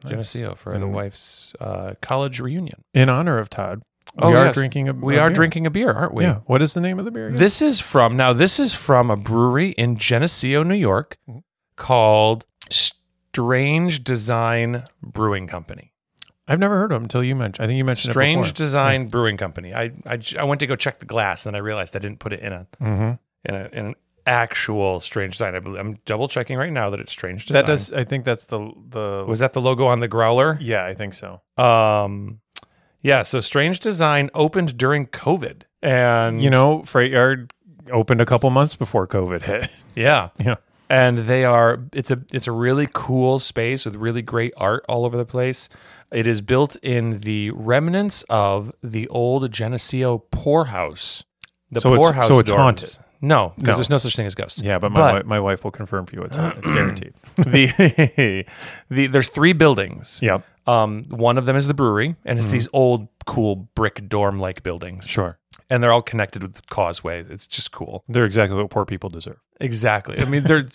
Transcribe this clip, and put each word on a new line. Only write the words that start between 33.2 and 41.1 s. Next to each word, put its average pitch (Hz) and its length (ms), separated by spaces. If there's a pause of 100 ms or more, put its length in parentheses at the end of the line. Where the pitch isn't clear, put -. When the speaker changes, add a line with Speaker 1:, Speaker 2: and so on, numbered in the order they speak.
Speaker 2:
So 127 180
Strange 160 380
Design 151 540
opened 156 420
during 131 300
covid, - 580 (200)
and 120 580
Speaker 1:
You 139 80
know, 139 320
Freight 131 300
Yard 127 420 (380)
opened 117 300
a 117 40
couple 127 240
months 139 260
before 107 320
covid 90 360
hit. 104 320
<laughs> - 40 (160)
Speaker 2:
Yeah. 117 340 (100)
Speaker 1:
Yeah. 117 160 (360)
Speaker 2:
And 127 280